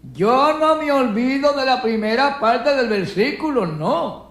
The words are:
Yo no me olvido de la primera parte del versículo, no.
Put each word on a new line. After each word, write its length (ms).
Yo 460
no 160
me 160
olvido 600
de 120
la 160
primera 580
parte 360
del 120
versículo, 760
no. 640